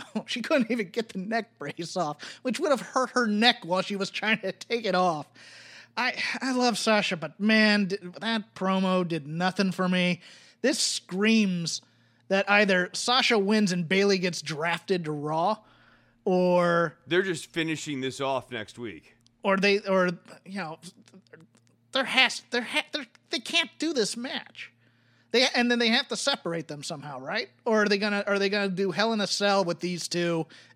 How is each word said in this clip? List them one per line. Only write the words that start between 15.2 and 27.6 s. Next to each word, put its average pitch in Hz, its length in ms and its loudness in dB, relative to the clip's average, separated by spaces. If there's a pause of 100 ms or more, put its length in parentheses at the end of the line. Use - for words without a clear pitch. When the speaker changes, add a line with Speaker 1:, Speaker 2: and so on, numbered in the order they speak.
Speaker 1:
or 175 800 4
Speaker 2:
They're 170 160 2
just 185 300 -4
finishing 156 500 -4
this 131 180 -4
off 135 320 -4
next 113 280 -10
week. 98 360 -12 (280)
Speaker 1:
or 196 120 2
they, 202 260 2
or, 190 280 2 (380)
you 196 100 -12
know, 165 220 -10 (1120)
there 262 140 0
has, 247 440 2
there 240 140 -2
ha-, 294 280 -4
there, 285 140 -8 (240)
they 330 100 -4
can't 320 380 -2
do 320 160 -2
this 226 240 -2
match. 254 540 -12 (580)
They, 247 240 4
and 240 160 2
then 240 80 2
they 233 120 2
have 247 180 2
to 226 80 -6
separate 170 520 -4
them 147 140 -12
somehow, 143 380 -10
right? 175 300 -6 (160)